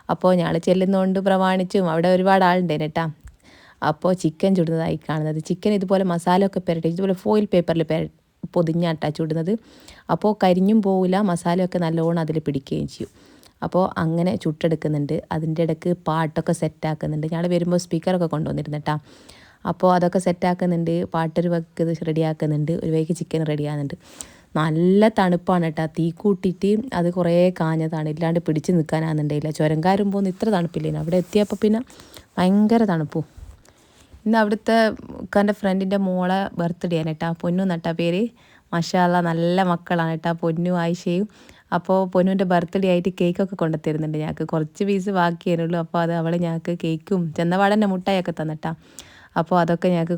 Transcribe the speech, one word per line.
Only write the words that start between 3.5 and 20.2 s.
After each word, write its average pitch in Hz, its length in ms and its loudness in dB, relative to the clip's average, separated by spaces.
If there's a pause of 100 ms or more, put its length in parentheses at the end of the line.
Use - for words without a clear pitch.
അപ്പോൾ 175 220 0 (120)
ചിക്കൻ 180 340 0
ചുടുന്നതായി 160 400 0 (100)
കാണുന്നത്. 156 320 -2 (100)
ചിക്കൻ 190 300 -2
ഇതുപോലെ 190 240 2 (100)
മസാല 180 280 2 (100)
ഒക്കെ 190 160 -4
പുരട്ടി, 165 280 0
ഇതുപോലെ 190 280 0
ഫോയിൽ 214 300 2
പേപ്പറിൽ 165 380 2
പെ-, 160 200 -4 (440)
പൊതിഞ്ഞാട്ടാ 165 520 0 (100)
ചുടുന്നത്. 160 360 -2 (600)
അപ്പോൾ 208 180 0 (120)
കരിഞ്ഞും 190 420 4
പോവില്ല, 185 320 2 (140)
മസാലയൊക്കെ 180 540 0
നല്ലോണം 165 400 0
അതിൽ 156 120 -2 (100)
പിടിക്കുകയും 147 460 -4
ചെയ്യും. - 180 -12 (540)
അപ്പോൾ 175 180 0 (200)
അങ്ങനെ 170 280 0 (120)
ചുട്ടെടുക്കുന്നുണ്ട്. 151 720 -2 (180)
അതിൻ്റെ 160 320 -2
ഇടയ്ക്ക് 160 260 -2 (160)
പാട്ടൊക്കെ 160 540 -2
സെറ്റാക്കുന്നുണ്ട്. 156 680 -4
ഞങ്ങൾ 170 140 -2 (100)
വരുമ്പോൾ 175 300 2
സ്പീക്കറൊക്കെ 175 480 -2
കൊണ്ടുവന്നിരുന്നു 147 520 -4
ട്ടാ. 151 100 -2 (760)
അപ്പോൾ 185 240 2
അതൊക്കെ 180 320 2